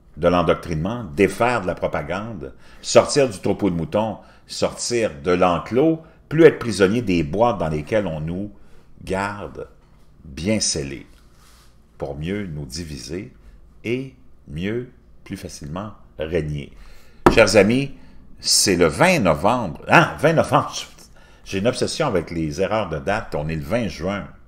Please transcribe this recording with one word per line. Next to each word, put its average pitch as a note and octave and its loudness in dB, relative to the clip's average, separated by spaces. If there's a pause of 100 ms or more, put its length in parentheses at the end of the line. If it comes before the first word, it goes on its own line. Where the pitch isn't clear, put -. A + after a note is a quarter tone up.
(160)
de E2 2
l'endoctrinement, F2 0
défaire G2 0
de F2+ -8
la E2+ -2
propagande, E2+ -6 (280)
sortir B2+ 4
du F#2+ -10
troupeau G2 0
de E2+ 0
moutons, G2+ -4 (280)
sortir A#2 -2 (100)
de F2+ 0
l'enclos, G2 2 (280)
plus D#3+ 8
être - 8
prisonnier G2+ 2
des F2 2
boîtes G2+ 2
dans E2 -2
lesquelles D#2+ -2
on D#2 -6
nous F#2 -8 (500)
garde G2 -6 (560)
bien E2 -4
scellés, C#2 -6 (920)
pour C#2 -8
mieux F#2+ -6
nous D2 -10
diviser D2+ -10 (520)
et B2+ -6 (320)
mieux, G#2 -6 (340)
plus G2 -10
facilement, F#2 -12 (260)
régner. D2+ -4 (580)
Chers G#2+ 6
amis, A#2+ 4 (460)
c'est - 2
le E2+ 6
vingt D3 2
novembre. F#2 0
Hein, D3 4
vingt D#3+ 4
novembre, C#3 2 (720)
j'ai G2 -6
une G#2 0
obsession C3 -2
avec F2 -2
les D#2+ -4
erreurs G2 -2
de D#2 -4
date. F#2+ -4
On D2+ -4
est E2 -4
le D#2 -4
vingt G2 -2
juin, F2 -6 (200)